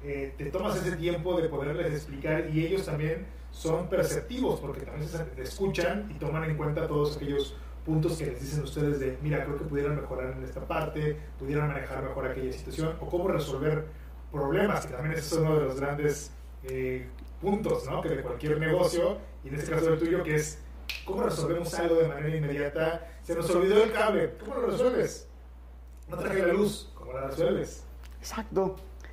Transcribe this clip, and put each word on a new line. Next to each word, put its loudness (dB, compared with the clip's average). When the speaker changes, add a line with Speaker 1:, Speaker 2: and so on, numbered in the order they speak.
Speaker 1:
eh, -4
te -6
tomas 0
ese 0
tiempo 0
de 2
poderles 0
explicar -2
y 2
ellos 0
también -2
son 0
perceptivos 2
porque -6
también -6
se, -4
te -8
escuchan 0
y -10
toman -2
en 0
cuenta 0
todos 2
aquellos -2
puntos 2
que -2
les -4
dicen -2
ustedes 0
de, 0
"Mira, 0
creo -2
que -4
pudieran 2
mejorar -4
en -6
esta -8
parte, 0
pudieran 2
manejar -4
mejor -2
aquella -2
situación", -2
o -6
cómo 2
resolver 2
problemas, 2
que -8
también -2
ese -4
es 4
uno 6
de 6
los 0
grandes, 0
eh, -2
puntos, 2
¿no? 0
Que -2
de 0
cualquier 0
negocio, 4
y -10
en -4
este -4
caso 4
del 6
tuyo, 4
que 2
es, 0
"¿Cómo -2
resolvemos 0
algo 4
de 8
manera 0
inmediata? 0
Se -2
nos 0
olvidó 8
el 4
cable, 2
¿cómo -6
lo 2
resuelves? 2
No -6
traje 2
la 6
luz, 2
¿cómo -12
la -4
resuelves?". 0
Speaker 2:
Exacto, -2